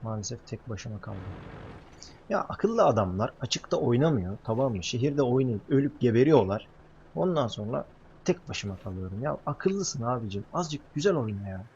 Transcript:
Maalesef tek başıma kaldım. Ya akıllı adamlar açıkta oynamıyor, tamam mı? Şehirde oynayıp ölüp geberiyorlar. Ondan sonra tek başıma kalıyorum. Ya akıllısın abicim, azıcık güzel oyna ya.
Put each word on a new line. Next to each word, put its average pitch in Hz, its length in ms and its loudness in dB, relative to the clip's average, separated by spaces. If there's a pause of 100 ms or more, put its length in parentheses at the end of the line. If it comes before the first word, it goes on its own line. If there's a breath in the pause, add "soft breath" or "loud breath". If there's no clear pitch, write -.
Maalesef 110 440 -8
tek - 220 -10
başıma 107 320 -8
kaldım. 101 200 -10 (1080 loud breath)
Ya 190 100 2
akıllı 226 460 2
adamlar 107 560 2
açıkta - 360 -2
oynamıyor, 123 680 2
tamam 117 320 0
mı? 90 80 -4
Şehirde 139 380 0
oynayıp 123 480 2
ölüp 139 300 2
geberiyorlar. 117 680 6 (480)
Ondan 165 320 2
sonra 110 380 -4 (400)
tek 180 240 -2
başıma 98 280 -6
kalıyorum. 95 460 -8
Ya 147 220 -2
akıllısın 180 580 -2
abicim, 113 500 -4
azıcık 156 280 -4 (140)
güzel 175 200 2
oyna 104 340 -4
ya. 95 140 -8 (120)